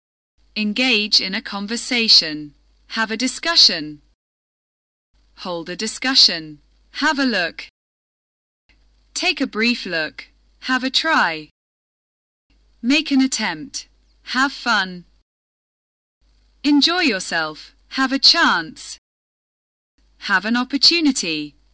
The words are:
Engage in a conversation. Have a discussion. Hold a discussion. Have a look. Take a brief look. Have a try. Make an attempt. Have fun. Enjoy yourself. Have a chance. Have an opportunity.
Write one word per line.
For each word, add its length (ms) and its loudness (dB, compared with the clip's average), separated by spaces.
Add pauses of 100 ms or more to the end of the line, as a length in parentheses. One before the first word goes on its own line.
(560)
Engage 640 0
in 120 -4
a 80 -4
conversation. 1120 -2 (360)
Have 200 -2
a 80 -4
discussion. 840 0 (1400)
Hold 320 -8
a 60 -8
discussion. 840 0 (440)
Have 140 2
a 80 2
look. 420 -2 (1500)
Take 280 -2
a 60 0
brief 380 -2
look. 420 -6 (420)
Have 140 0
a 60 -2
try. 600 0 (1300)
Make 300 2
an 100 4
attempt. 680 -4 (460)
Have 180 2
fun. 540 -2 (1600)
Enjoy 360 4
yourself. 760 0 (160)
Have 220 -2
a 80 0
chance. 760 2 (1300)
Have 160 2
an 120 0
opportunity. 1000 0 (180)